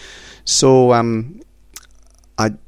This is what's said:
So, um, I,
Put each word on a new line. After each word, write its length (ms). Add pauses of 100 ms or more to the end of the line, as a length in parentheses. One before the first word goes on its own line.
(440)
So, 480
um, 480 (960)
I, 140 (160)